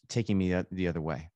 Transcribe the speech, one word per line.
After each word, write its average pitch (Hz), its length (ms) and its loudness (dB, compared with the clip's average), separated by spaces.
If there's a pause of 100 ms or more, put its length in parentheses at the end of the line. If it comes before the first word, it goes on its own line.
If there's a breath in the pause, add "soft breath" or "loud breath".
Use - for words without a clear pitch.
taking 107 300 0
me 92 140 4
the, 90 180 2
the 92 160 0
other 85 140 0
way?" 78 360 -6